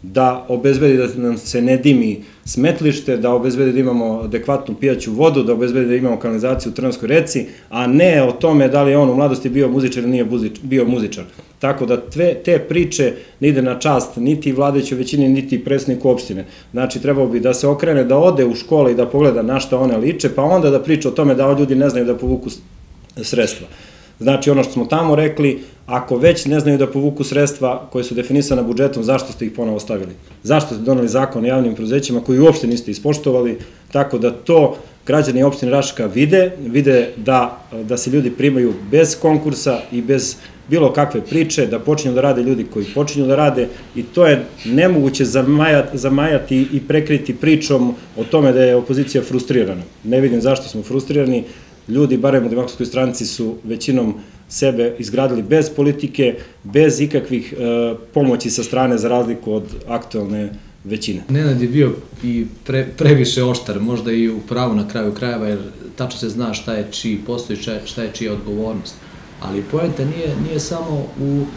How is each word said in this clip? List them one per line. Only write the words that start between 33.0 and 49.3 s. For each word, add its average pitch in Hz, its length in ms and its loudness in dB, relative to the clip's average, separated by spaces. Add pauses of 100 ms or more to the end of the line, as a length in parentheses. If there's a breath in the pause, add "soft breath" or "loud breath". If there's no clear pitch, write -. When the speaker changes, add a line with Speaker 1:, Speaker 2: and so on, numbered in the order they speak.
Speaker 1:
Tako 139 260 0
da 113 120 2
to 151 460 4 (300 loud breath)
građani 135 360 2
opštine 135 300 2
Raška 135 340 -2
vide, 151 460 2 (140)
vide 131 500 4
da, 123 420 0 (240)
da 113 140 -4
se - 140 -4
ljudi 131 200 2
primaju 127 440 2 (160)
bez 151 300 4
konkursa 147 600 0 (120)
i 120 100 -2
bez 123 340 0 (340 loud breath)
bilo 147 220 4
kakve 139 280 0
priče, 156 460 0
da 110 120 -4
počinju 143 360 -2
da 127 60 2
rade 131 220 2
ljudi 120 300 0
koji 104 220 -4
počinju 143 320 0
da 135 100 2
rade 131 320 2 (280 loud breath)
i 120 60 -6
to 175 240 4
je 143 180 4 (200)
nemoguće 139 600 2
zamajat-, 143 680 2
zamajati 135 800 0
i 143 160 0
prekriti 147 460 0
pričom 143 600 0 (220 loud breath)
o 113 80 -6
tome 143 280 4
da 131 100 4
je 123 140 4
opozicija 131 460 0
frustrirana. 117 600 -2 (220)